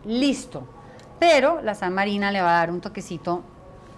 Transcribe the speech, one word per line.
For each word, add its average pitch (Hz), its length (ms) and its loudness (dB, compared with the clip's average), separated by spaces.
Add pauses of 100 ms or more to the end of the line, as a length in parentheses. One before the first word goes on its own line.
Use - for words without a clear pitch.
listo, 226 600 -2 (520)
pero 311 420 4
la 208 140 -4
sal 180 160 -4
marina 202 400 0
le 202 100 0
va 175 80 2
a 170 120 4
dar 170 100 -2
un 175 100 -6
toquecito 180 600 -6 (540)